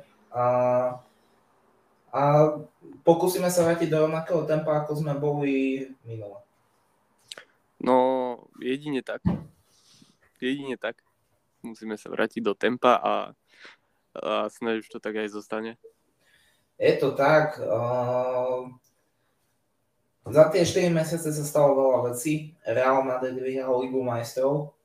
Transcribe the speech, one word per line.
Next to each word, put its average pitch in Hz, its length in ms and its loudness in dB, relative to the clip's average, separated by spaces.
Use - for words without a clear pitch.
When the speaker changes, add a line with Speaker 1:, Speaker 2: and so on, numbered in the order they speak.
Speaker 1:
A, 123 140 -2
a 135 140 -2
pokúsime 180 480 4
sa 175 160 4
vrátiť 170 240 0
do 156 160 2
rovnakého 160 400 -2
tempa, 156 320 0
ako 147 160 -4
sme 151 160 -2
boli 139 720 -2
minule. 104 320 -12
Speaker 2:
No, 127 160 4
jedine 135 400 -6
tak. 113 160 -10
Jedine 131 400 -6
tak. - 240 -10
Musíme 110 320 -12
sa - 80 -20
vrátiť 107 320 -4
do 104 160 -2
tempa 123 400 2
a, 104 180 -2
a 107 320 -4
snáď 113 400 -6
už - 0 -
to - 160 -18
tak 107 160 -6
aj 107 160 -8
zostane. 110 400 -10
Speaker 1:
Je 135 160 4
to 135 160 0
tak. 151 480 2
Ehm, 123 1200 -2
za 156 160 8
tie 175 160 2
štyri 180 240 2
mesiace 165 400 0
sa 151 160 -4
stalo 143 320 4
veľa 123 400 4
vecí. 151 480 -4
Real 131 400 2
Madrid 127 320 -4
vyhral 131 480 -2
Ligu 131 160 -2
majstrov, 127 720 -2